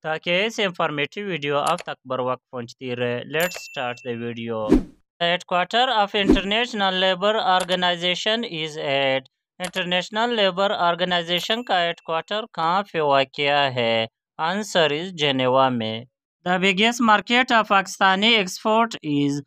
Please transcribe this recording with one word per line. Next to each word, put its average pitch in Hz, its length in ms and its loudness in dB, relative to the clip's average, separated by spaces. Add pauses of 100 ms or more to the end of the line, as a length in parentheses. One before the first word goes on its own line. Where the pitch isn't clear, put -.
ताकि 160 280 -4
ऐसे 214 320 0
इन्फॉर्मेटिव 170 640 -2
वीडियो 143 300 -2
आप 151 300 0
तक 147 80 -10 (120)
बर 127 200 -4
वक्त 127 140 -4 (100)
पहुंचती 123 480 -10
रहे। 123 180 -2 (160)
Let's 175 300 -2
start 123 420 -8
the 123 160 -6
video। 117 380 -6 (120)
The - 600 -2
headquarter 180 540 0 (100)
of 202 260 0
International 196 840 0
Labour 190 280 0 (220)
Organization 180 920 0 (140)
is 156 180 -6
at, 135 500 0 (320)
इंटरनेशनल 180 760 -2
लेबर 196 420 2
ऑर्गेनाइजेशन 175 960 0
का 185 100 2
हेडक्वार्टर 170 760 -4
कहाँ 175 280 0 (100)
पे 165 160 0
वाक़या 143 500 2 (200)
है? 113 280 2 (320)
Answer 180 460 0 (140)
is 185 120 -6 (120)
जेनेवा 131 480 4
में। 113 340 -4 (400)
The 180 140 0
biggest 208 480 2
market 240 440 2
of 220 180 4
पाकिस्तानी 196 680 2
export 220 580 2 (140)
is 143 400 0